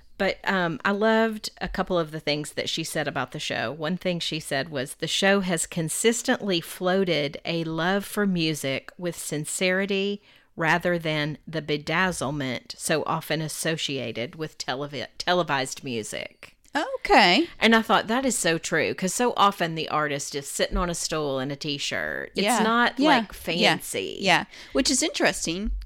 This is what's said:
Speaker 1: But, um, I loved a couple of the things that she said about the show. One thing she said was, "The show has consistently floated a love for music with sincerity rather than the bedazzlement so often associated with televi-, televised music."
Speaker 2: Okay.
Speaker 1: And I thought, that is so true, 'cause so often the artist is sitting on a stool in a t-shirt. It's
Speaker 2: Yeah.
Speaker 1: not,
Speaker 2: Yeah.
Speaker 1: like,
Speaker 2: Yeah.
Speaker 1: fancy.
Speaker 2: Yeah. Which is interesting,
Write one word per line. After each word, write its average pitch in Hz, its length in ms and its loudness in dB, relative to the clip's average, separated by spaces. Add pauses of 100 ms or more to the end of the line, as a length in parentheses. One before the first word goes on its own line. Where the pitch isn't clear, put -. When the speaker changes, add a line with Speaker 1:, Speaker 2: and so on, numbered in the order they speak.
(180)
Speaker 1:
But, 190 260 0
um, 180 400 0
I 202 80 2
loved 220 580 2 (120)
a - 80 -4
couple 185 280 -2
of 160 140 0
the 156 80 -8
things 147 320 -2
that - 180 -4
she 165 140 -4
said 151 240 -4
about 135 240 -4
the 151 80 -10
show. - 320 -2
One 160 240 -2
thing 175 240 -2
she 160 220 -4
said 139 260 -2
was, 143 280 -6
"The 160 120 -4
show 196 320 4
has 180 260 0
consistently 196 960 0
floated 180 840 0
a 165 180 -2
love 165 400 0
for 208 240 0
music 160 720 0
with 175 200 -4
sincerity 196 1040 0 (360)
rather 170 420 2
than 156 380 -2 (100)
the 160 140 -4
bedazzlement 147 1160 -2
so 156 300 0
often 160 340 -2
associated 135 920 -4
with 156 220 -10
televi-, 139 500 -6 (100)
televised 156 680 0
music." - 720 -8 (180)
Speaker 2:
Okay. 302 720 6 (120)
Speaker 1:
And 226 160 6
I 220 60 6
thought, 202 260 2
that 254 180 0
is 240 120 0
so 165 220 2
true, 139 340 0
'cause 185 200 -2
so 247 220 2
often 185 380 2
the 160 160 -4
artist 147 460 -2
is 139 120 -6
sitting - 300 -2
on 180 120 0
a 170 60 -2
stool 147 440 -2
in 131 100 -4
a 147 60 -6
t-shirt. 78 800 -4
It's 185 80 2
Speaker 2:
Yeah. 214 160 4
Speaker 1:
not, 233 400 4
Speaker 2:
Yeah. 294 100 6
Speaker 1:
like, 247 140 6 (240)
Speaker 2:
Yeah. 175 300 4
Speaker 1:
fancy. 95 420 -6
Speaker 2:
Yeah. 175 240 4 (300)
Which 269 180 2
is 254 100 2
interesting, 202 680 0 (140)